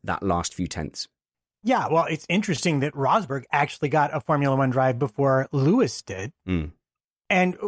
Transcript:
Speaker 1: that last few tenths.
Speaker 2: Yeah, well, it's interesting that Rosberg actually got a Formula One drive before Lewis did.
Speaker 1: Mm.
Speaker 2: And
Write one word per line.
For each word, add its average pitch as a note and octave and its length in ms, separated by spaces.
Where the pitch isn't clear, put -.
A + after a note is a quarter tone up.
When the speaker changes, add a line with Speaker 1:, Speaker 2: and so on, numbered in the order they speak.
Speaker 1:
that F#2+ 200
last F2 300
few F2+ 140
tenths. - 400
Speaker 2:
Yeah, A3 260
well, E3 200
it's D#3+ 200
interesting F3 520
that D3 120
Rosberg C#3 580
actually D3 380
got D3 260
a C#3+ 40
Formula C#3+ 360
One C3+ 140
drive B2+ 300
before C3+ 520
Lewis D#3 500
did. F#2+ 300
Speaker 1:
Mm. D#2+ 240
Speaker 2:
And F3+ 260